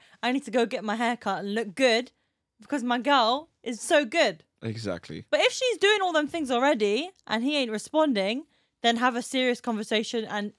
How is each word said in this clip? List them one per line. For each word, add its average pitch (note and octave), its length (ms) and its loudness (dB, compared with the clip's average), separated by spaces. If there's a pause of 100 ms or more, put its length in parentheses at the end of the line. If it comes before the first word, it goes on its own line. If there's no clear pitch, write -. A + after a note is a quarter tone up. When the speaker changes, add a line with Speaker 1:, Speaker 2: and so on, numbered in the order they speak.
(220)
Speaker 1:
I A#3+ 100 0
need C4+ 140 0
to A3 60 -12
go A#3 160 2
get G#3 160 -6
my G#3 120 -2
haircut A3+ 440 -2
and G3+ 160 -4
look G#3+ 180 -4
good B3 380 2 (500)
because C4+ 220 -4
my B3 160 0
girl C4 500 2 (140)
is A3+ 180 -8
so D4 240 2
good." A3+ 380 0 (180)
Speaker 2:
Exactly. G#2+ 720 -8
Speaker 1:
But C#4+ 100 2
if B4 120 4
she's B4 240 -2
doing G4+ 240 4
all F#4 120 -2
them D4+ 140 2
things D4 240 -4
already B3+ 580 2 (180)
and A3+ 160 -2
he D4 140 0
ain't B3 140 -2
responding, A#3+ 720 0 (360)
then A#3 160 4
have B3 180 2
a A#3+ 80 -2
serious B3+ 380 0
conversation A3 640 -2
and G#3 320 -6